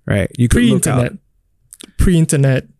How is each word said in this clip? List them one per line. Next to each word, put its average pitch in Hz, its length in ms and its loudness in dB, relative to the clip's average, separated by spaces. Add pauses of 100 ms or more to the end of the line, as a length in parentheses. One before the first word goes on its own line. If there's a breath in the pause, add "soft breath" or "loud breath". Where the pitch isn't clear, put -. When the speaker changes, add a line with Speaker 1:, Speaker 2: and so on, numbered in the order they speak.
Speaker 1:
right? 101 320 -2
You 120 100 0
could 233 160 2
look 208 240 0
out. 131 120 0
Speaker 2:
Pre-internet. 123 180 -4 (800)
Pre-internet, 156 680 0 (120)